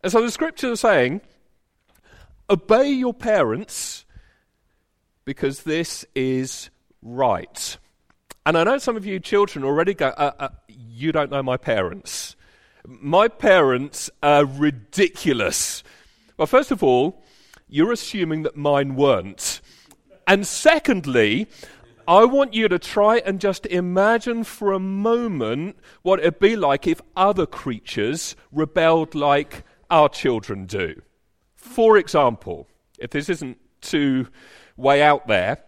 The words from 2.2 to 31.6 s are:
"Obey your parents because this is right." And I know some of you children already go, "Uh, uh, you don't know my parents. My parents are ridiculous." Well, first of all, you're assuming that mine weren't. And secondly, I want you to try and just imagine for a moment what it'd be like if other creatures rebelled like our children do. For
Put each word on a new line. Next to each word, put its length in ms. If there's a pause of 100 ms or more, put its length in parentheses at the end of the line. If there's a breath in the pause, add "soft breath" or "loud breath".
"Obey 420
your 240
parents 880 (1200)
because 380
this 420 (100)
is 560 (320)
right." 720 (680)
And 120
I 60
know 160
some 180
of 80
you 140
children 460
already 300
go, 140
"Uh, 300
uh, 100 (200)
you 420
don't 200
know 120
my 140
parents. 800 (500 soft breath)
My 400
parents 840 (120)
are 220
ridiculous." 1400 (540 soft breath)
Well, 100
first 240
of 120
all, 420 (440 soft breath)
you're 220
assuming 540
that 120
mine 380
weren't. 680 (680 soft breath)
And 180
secondly, 1000 (580 loud breath)
I 180
want 300
you 140
to 100
try 400
and 220
just 260
imagine 800
for 280
a 60
moment 1000 (260 soft breath)
what 180
it'd 180
be 160
like 320
if 140 (160)
other 300
creatures 880 (160 soft breath)
rebelled 640
like 480 (260 soft breath)
our 180
children 580
do. 360 (540)
For 400